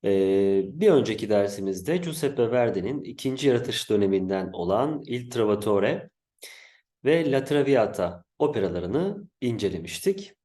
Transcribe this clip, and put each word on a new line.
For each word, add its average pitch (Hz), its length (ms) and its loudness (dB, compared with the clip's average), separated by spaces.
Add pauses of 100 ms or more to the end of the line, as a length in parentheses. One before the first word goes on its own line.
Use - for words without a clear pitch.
Ee, 98 600 4
bir 160 240 2
önceki 110 380 2
dersimizde 101 680 0
Giuseppe 143 540 -2
Verdi'nin 117 520 0
ikinci 135 460 -2
yaratış 120 420 0
döneminden 95 600 0
olan 104 540 -2
Il 120 240 -8
Trovatore 104 800 0 (960)
ve 151 280 2
La 135 120 0
Traviata 127 800 2 (140)
operalarını 123 920 -2 (120)
incelemiştik. 113 920 -4 (120)